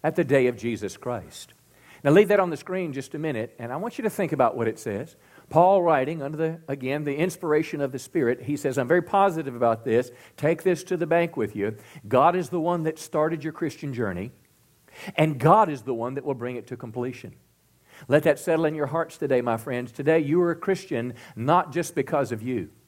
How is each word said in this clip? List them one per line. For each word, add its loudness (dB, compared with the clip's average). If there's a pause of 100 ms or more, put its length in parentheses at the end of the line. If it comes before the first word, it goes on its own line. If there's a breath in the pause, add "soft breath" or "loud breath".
at -2
the 2
day 4
of 0
Jesus -6
Christ." -10 (500 soft breath)
Now 4
leave 8
that 6
on 2
the -6
screen -6
just -10
a -10
minute, -4
and -8
I -6
want -8
you -8
to 0
think -2
about 2
what 0
it -4
says. -8 (340 soft breath)
Paul 6
writing 2
under -6
the, -2
again, -4
the -2
inspiration 0
of -2
the -8
Spirit, -2
he -4
says, -2
"I'm 0
very 4
positive 0
about 2
this. 2 (260 loud breath)
Take 0
this 0
to -4
the -2
bank 0
with -4
you. -4 (320 loud breath)
God 4
is -4
the -4
one -2
that -4
started -4
your -6
Christian -6
journey, -4 (840 loud breath)
and 0
God 6
is -8
the -4
one -6
that -8
will -4
bring -6
it -10
to -12
completion." -10 (720 loud breath)
Let 4
that 4
settle 0
in 0
your -2
hearts -4
today, 2
my 0
friends. -6
Today, 2
you 2
are 2
a -2
Christian -4 (220 loud breath)
not 2
just -4
because -2
of -6
you. -4 (180)